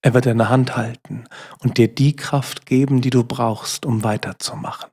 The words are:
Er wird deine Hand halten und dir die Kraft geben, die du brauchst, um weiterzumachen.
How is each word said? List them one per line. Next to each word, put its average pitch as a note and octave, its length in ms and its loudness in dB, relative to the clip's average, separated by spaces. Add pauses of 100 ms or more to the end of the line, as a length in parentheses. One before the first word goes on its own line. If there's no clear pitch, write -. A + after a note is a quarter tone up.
Er C3 100 4
wird B2 120 4
deine A2+ 240 2
Hand B2+ 260 2
halten A#2 500 -8 (340)
und - 180 0
dir A2+ 100 6
die C#3 280 2
Kraft - 500 -6
geben, C3 360 2
die B2 100 0
du A#2+ 120 4
brauchst, A#2 640 -4
um A2+ 180 -2
weiterzumachen. - 880 -6